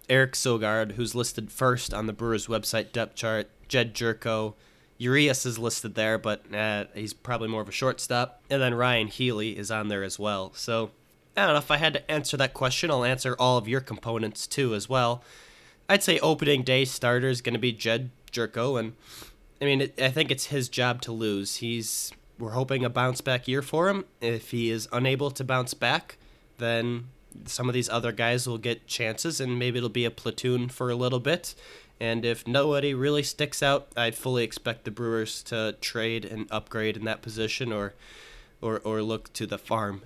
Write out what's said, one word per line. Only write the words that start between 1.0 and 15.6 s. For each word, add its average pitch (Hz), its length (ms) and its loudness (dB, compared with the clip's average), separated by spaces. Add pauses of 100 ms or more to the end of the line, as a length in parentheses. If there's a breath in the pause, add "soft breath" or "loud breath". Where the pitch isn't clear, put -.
listed - 380 -4
first 123 420 2
on 107 140 -2
the 107 60 -2
Brewers 113 340 0
website 110 440 0
depth 113 240 -2
chart, 110 320 -2 (200)
Jed 117 260 2
Jerko, 110 640 -2 (420 soft breath)
Urias 131 480 4
is 117 140 -4
listed 113 340 -4
there, 110 240 2
but, 110 340 -2
uh, 104 340 -2 (100)
he's 107 180 -8
probably 113 340 -4
more 110 140 -2
of 101 80 -8
a - 20 -12
shortstop, - 800 -2
and 139 100 2
then 127 140 4
Ryan 120 320 4
Healy 110 500 -2
is 104 140 -6
on 107 200 -2
there 101 120 0
as 95 160 -4
well. 101 380 -2
So 113 340 -2 (460)
I 196 100 4
don't 160 80 6
know, 147 60 4
if - 120 -2
I 147 60 4
had 156 160 4
to 143 180 -2
answer 151 260 -2
that 135 160 2
question, 131 380 0
I'll 123 140 2
answer 127 340 0
all 127 180 6
of 107 100 -2
your 131 140 2
components 113 680 -4
too 123 280 0
as 101 140 -4
well. 123 340 2 (640 loud breath)